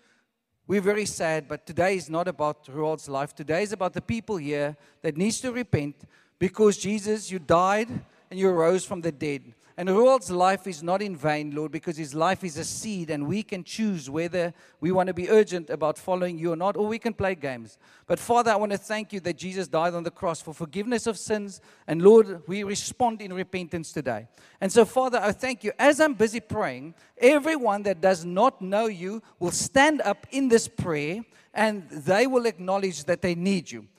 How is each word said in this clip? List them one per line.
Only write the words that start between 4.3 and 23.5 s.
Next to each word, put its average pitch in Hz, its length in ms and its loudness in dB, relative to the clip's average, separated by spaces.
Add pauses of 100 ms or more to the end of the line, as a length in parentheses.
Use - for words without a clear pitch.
here 147 400 -4 (260)
that 151 140 -4
needs 202 240 0
to 254 120 -4
repent 160 440 -4 (420)
because, 196 400 4
Jesus, 202 540 -4
you 185 80 -6
died 185 480 2 (420)
and 185 80 -10
you 190 100 4
rose 175 360 4
from 185 180 -8
the 165 100 -2
dead. 143 300 -6 (320)
And 180 140 -4
Roald's 226 420 4
life 185 360 2
is 165 160 -10
not 180 180 0
in 202 160 -6
vain, 151 380 -2
Lord, 151 180 -6
because 160 240 -8
his 147 180 -10
life 175 300 0
is 156 140 -8
a 160 60 -8
seed, 190 440 -8
and 143 180 -4
we 190 160 -2
can 185 220 -10
choose 180 460 -4
whether 170 420 -2 (280)
we 170 120 0
want 185 140 2
to 185 80 -4
be 175 160 -6
urgent 180 400 4
about 156 260 -2
following 180 420 -4
you 165 140 -2
or 165 40 -2
not, 196 200 -2
or 214 100 0
we 220 120 -4
can 226 160 -4
play 190 200 -2
games. 131 440 -10 (280)
But 175 120 0
Father, 240 320 2
I 208 60 4
want 208 160 0
to 196 60 -2
thank 214 360 -8
you 196 60 -6
that 160 180 -6
Jesus 185 300 -6
died 170 260 0
on 170 80 -6
the 165 80 -6
cross 170 320 -6
for 165 100 -14
forgiveness 202 540 -6
of 214 120 -4
sins. 202 440 -6 (240)
And 160 160 -2
Lord, 196 440 8
we 202 180 -4
respond 214 580 -2
in 190 100 -10
repentance 175 600 -6